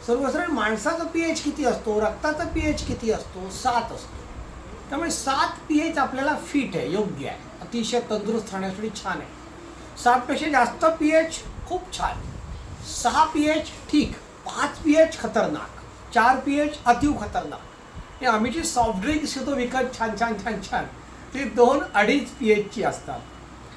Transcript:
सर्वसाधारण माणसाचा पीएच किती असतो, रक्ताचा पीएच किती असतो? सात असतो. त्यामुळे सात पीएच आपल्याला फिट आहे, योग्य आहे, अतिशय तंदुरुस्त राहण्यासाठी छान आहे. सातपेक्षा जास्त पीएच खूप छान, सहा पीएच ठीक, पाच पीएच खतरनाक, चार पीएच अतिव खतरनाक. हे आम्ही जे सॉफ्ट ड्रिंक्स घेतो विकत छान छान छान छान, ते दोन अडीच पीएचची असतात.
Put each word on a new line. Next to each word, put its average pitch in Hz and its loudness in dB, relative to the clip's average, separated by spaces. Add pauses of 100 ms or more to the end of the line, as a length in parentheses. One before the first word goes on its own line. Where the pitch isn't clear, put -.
सर्वसाधारण 277 0
माणसाचा 240 0
पीएच 330 -2
किती 294 -2
असतो, 214 2
रक्ताचा 302 0
पीएच 311 -2
किती 233 -2
असतो? 190 -4
सात 233 0
असतो. - -12 (720)
त्यामुळे 311 -2
सात 285 2 (220)
पीएच 311 2
आपल्याला 269 0
फिट 233 -2
आहे, 139 -2
योग्य 170 -2
आहे, 107 -8 (240)
अतिशय 233 0
तंदुरुस्त 202 -2
राहण्यासाठी 190 -4
छान 180 -6
आहे. 135 -10 (760)
सातपेक्षा 269 4
जास्त 254 4
पीएच 320 4 (340)
खूप 349 -6
छान, - -2 (880)
सहा 247 6
पीएच 302 2
ठीक, - 2 (340)
पाच 277 0
पीएच 320 6
खतरनाक, 185 0 (440)
चार 247 6
पीएच 294 0
अतिव 240 4 (100)
खतरनाक. 170 -6 (600)
हे 254 2
आम्ही 226 4
जे 330 -2
सॉफ्ट 220 2
ड्रिंक्स 294 0
घेतो 254 -2
विकत 247 0
छान 226 0 (100)
छान 226 0 (100)
छान 214 -4 (100)
छान, 160 -2 (480)
ते 269 -4
दोन 254 6 (160)
अडीच 220 4
पीएचची 208 2
असतात. 135 -4 (580)